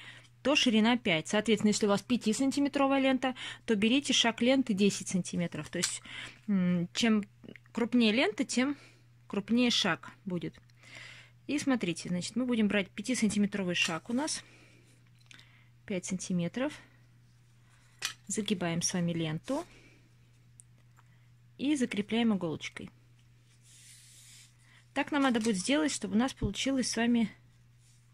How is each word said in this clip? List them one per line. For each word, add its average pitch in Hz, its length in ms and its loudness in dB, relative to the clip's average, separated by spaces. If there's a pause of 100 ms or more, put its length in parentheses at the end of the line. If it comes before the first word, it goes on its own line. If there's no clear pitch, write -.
(420)
то - 140 2
ширина 226 420 4
пять. 165 300 0
Соответственно, 214 420 2
если 208 160 2
у 202 40 4
вас 202 120 2
пятисантиметровая 269 960 0
лента, 262 360 0 (320)
то 226 80 2
берите 233 380 2
шаг 233 280 2
ленты 254 320 4
десять 196 360 2
сантиметров. 175 600 -4
То - 80 -6
есть, - 240 -4 (460)
м, 180 460 2
чем 220 300 2 (480)
крупнее 233 420 2
лента, 294 320 0
тем 269 320 0 (500)
крупнее 233 420 0
шаг 180 400 0 (160)
будет. 165 340 -8 (880)
И 285 120 -2
смотрите, 226 500 -2
значит, 180 260 -6
мы 254 100 -2
будем 220 220 2
брать 196 220 0
пятисантиметровый 202 840 -2
шаг 165 360 -2
у 233 40 -4
нас. 294 300 -2 (1400)
Пять 185 180 -4
сантиметров. 185 760 -4 (1500)
Загибаем 180 540 -4
с - 120 -2
вами 170 200 -2
ленту 165 520 -6 (1900)
и 285 200 0
закрепляем 226 560 0
иголочкой. - 560 -6 (2000)
Так 285 200 -2
нам 277 80 4
надо 247 180 4
будет 220 160 2
сделать, 277 380 0
чтобы 190 220 -4
у - 20 4
нас 254 160 2
получилось 254 580 -2
с - 60 -4
вами 233 340 2 (840)